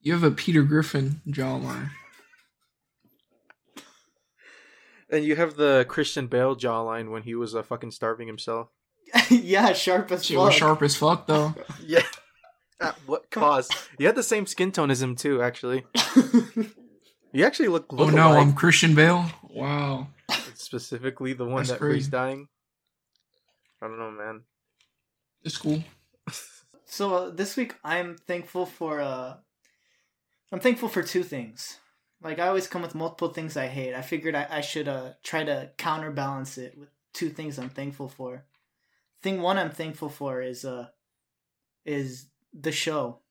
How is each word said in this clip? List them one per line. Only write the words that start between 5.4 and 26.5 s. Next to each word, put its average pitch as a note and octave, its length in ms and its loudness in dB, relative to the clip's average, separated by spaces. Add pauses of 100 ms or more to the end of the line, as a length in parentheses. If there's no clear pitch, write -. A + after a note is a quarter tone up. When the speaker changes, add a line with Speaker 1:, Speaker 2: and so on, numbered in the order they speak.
Speaker 2:
the C#3 320 6
Christian C#3 380 -2
Bale B2+ 300 2
jawline A2+ 540 -2
when A2 120 -8
he A#2 120 -10
was, A#2 200 -6
uh, A2+ 80 -2
fucking A2+ 300 -10
starving A2+ 340 -6
himself. A2+ 480 -8
Speaker 3:
<laughs> - 40 -20 (520)
Yeah, G3 440 6
sharp F#3 360 0
as F3+ 160 -2
Speaker 1:
Shit D#3 100 0
was F#3 180 6
Speaker 3:
fuck. - 40 6
Speaker 1:
sharp D#3 240 4
as C#3+ 140 2
fuck, E3 300 2
though. D3+ 280 2 (140)
Speaker 2:
<laughs> D3+ 180 -16
Yeah. E3 160 4 (760)
At E3 160 -4 (100)
what C#3 240 -4
Speaker 3:
Come A3 120 0
Speaker 2:
cost? C#3+ 300 4 (260)
You C#3+ 80 4
had A3 100 6
the A#3 80 0
same G#3+ 200 2
skin F#3 280 -2
tone D3+ 180 2
as B2+ 100 2
him, B2+ 140 0
too, C3+ 260 0
actually. B2 500 -2
Speaker 3:
<laughs> - 40 -20 (1400)
Speaker 2:
You C#3 120 4
actually C#4 240 2
look, E3+ 220 0
Speaker 1:
Oh, D3 60 -10
Speaker 2:
look D3+ 180 6
Speaker 1:
no, D#3+ 160 10
Speaker 2:
alike. D3 120 8
Speaker 1:
I'm C#3+ 120 6
Christian E3 400 6
Bale? E3 300 6 (180)
Wow. C#3 680 -4 (200)
Speaker 2:
It's - 340 -8
specifically C3 680 -8
the B2 120 -6
one B2+ 140 -2
Speaker 1:
That's B2+ 120 -2
Speaker 2:
that B2 80 -4
freeze D3 260 0
Speaker 1:
crazy. C#3 60 -4
Speaker 2:
dying. C3+ 380 -6 (1300)
I A2 60 -10
don't A2+ 100 -14
know, A2+ 120 -10
man. A2 320 -12 (1000)
Speaker 1:
It's - 160 -10
cool. D#3 240 -4 (1000)